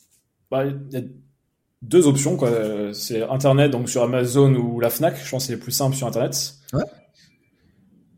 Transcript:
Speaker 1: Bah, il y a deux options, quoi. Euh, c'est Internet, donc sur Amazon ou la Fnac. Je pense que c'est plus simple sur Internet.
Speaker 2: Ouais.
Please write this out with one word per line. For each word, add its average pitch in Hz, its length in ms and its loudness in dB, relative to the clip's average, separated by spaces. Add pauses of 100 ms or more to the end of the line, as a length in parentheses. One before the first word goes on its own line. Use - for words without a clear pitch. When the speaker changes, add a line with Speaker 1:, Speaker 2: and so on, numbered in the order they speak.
(520)
Speaker 1:
Bah, 135 140 0
il 139 100 -4 (160)
y 131 60 -8
a - 80 -6 (800)
deux 151 240 4
options, 143 300 2
quoi. 135 120 0
Euh, 107 440 -2
c'est 113 300 -6
Internet, 135 480 4
donc 123 180 -4
sur 127 140 -2
Amazon 127 520 4
ou 117 240 -2
la 117 100 2
Fnac. 160 340 0
Je - 60 -14
pense 127 180 -6
que 123 60 -6
c'est 113 60 -6
plus - 120 -12
simple 135 240 0
sur 123 120 -4
Internet. 117 480 -4 (180)
Speaker 2:
Ouais. 143 100 -2 (1300)